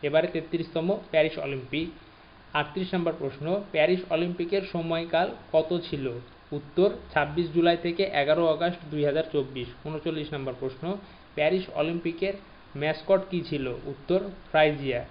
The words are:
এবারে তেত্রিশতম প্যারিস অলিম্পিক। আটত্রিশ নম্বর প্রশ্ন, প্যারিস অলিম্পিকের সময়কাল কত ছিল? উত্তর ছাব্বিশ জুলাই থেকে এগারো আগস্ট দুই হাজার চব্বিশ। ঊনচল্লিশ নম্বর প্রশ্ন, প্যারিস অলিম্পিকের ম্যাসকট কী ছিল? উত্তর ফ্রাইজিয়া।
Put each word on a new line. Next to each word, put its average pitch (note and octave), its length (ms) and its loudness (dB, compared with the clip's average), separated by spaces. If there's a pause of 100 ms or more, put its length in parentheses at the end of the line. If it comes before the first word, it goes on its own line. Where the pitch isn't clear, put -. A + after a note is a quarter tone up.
এবারে D#3 320 4
তেত্রিশতম E3 540 -2 (220)
প্যারিস D#3 280 4
অলিম্পিক। C#3+ 500 -4 (720)
আটত্রিশ F3+ 340 -4
নম্বর E3+ 260 2
প্রশ্ন, C#3 260 -6 (260)
প্যারিস E3+ 380 4
অলিম্পিকের E3+ 520 0 (100)
সময়কাল E3 560 0 (240)
কত D#3+ 180 4 (160)
ছিল? C#3 180 -4 (480)
উত্তর D#3+ 360 2 (240)
ছাব্বিশ D3+ 420 2
জুলাই E3+ 280 6
থেকে E3+ 200 0 (200)
এগারো D#3 200 4 (120)
আগস্ট E3+ 260 -2 (100)
দুই D3+ 140 0
হাজার D3+ 280 2
চব্বিশ। C3 360 -2 (160)
ঊনচল্লিশ D3+ 500 -4
নম্বর C3+ 260 -4
প্রশ্ন, C3 240 -6 (500)
প্যারিস F3+ 300 2 (100)
অলিম্পিকের E3+ 600 -2 (420)
ম্যাসকট D#3 440 2 (100)
কী F3 180 0
ছিল? C3+ 180 -2 (260)
উত্তর F3+ 280 0 (300)
ফ্রাইজিয়া। C#3 600 4